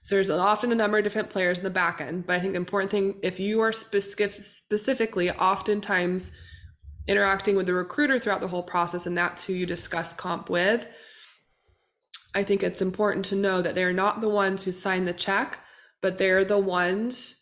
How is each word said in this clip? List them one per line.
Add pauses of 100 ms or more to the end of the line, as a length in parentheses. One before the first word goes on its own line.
So
there's
often
a
number
of
different
players
in
the
back
end,
but
I
think
the
important
thing,
if
you
are
specific-,
specifically
oftentimes (760)
interacting
with
the
recruiter
throughout
the
whole
process,
and
that's
who
you
discuss
comp
with, (1500)
I
think
it's
important
to
know
that
they're
not
the
ones
who
sign
the
check, (420)
but
they're
the
ones